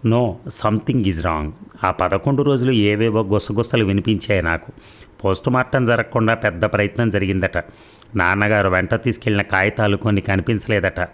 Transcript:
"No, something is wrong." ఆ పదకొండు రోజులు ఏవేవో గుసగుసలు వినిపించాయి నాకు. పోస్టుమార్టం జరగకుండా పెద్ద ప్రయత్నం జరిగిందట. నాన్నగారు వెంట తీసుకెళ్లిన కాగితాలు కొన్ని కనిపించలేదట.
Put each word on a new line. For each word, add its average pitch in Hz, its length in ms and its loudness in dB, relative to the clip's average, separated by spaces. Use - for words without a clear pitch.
"No, 120 200 2
something 110 500 -2
is 98 180 0
wrong." 80 340 -2
ఆ 92 80 2
పదకొండు 113 520 0
రోజులు 131 280 2
ఏవేవో 107 520 2
గుసగుసలు 104 600 0
వినిపించాయి 98 560 0
నాకు. 82 320 -2
పోస్టుమార్టం 127 600 0
జరగకుండా 113 480 0
పెద్ద 104 320 -2
ప్రయత్నం 104 440 0
జరిగిందట. 95 480 0
నాన్నగారు 101 540 2
వెంట 92 260 0
తీసుకెళ్లిన 110 460 -2
కాగితాలు 101 560 0
కొన్ని 104 240 0
కనిపించలేదట. 98 920 -2